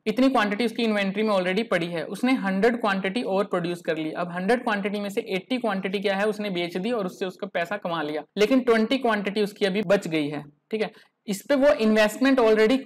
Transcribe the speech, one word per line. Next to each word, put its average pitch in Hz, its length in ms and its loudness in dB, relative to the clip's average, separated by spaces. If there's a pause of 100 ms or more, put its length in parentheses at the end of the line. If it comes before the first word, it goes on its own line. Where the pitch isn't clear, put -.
इतनी 247 220 4
क्वांटिटी 214 360 0
उसकी 233 180 -2
इन्वेंटरी 208 400 0
में 214 120 2
already 185 360 0
पड़ी 175 160 0
है, 170 200 -6
उसने 247 300 0
हंड्रेड 196 440 0
क्वांटिटी 196 440 -2
और 190 220 0
प्रोड्यूस 175 340 -2
कर 165 180 -4
ली। 156 140 -4
अब 175 200 -6
हंड्रेड 196 320 0
क्वांटिटी 208 360 -2
में 202 100 -6
से 226 200 -6
एटी 247 280 -4
क्वांटिटी 196 420 -2
क्या 196 160 0
है, 202 100 0
उसने 208 240 -4
बेच 175 260 -4
दी 202 160 -4
और 208 140 -2
उससे 190 200 -6
उसका - 220 -10
पैसा 185 300 -4
कमा 165 240 -6
लिया, 151 220 -6 (120)
लेकिन 214 260 4
ट्वेंटी 226 360 2
क्वांटिटी 208 440 0
उसकी 202 240 -2
अभी 196 200 0
बच 196 220 2
गई 156 200 0
है, 147 160 -8 (260)
ठीक 214 120 -2
है। 180 100 -6 (360)
इस 196 140 -4
पे 285 140 2
वो 285 240 6
इन्वेस्टमेंट 220 600 4
already 220 460 6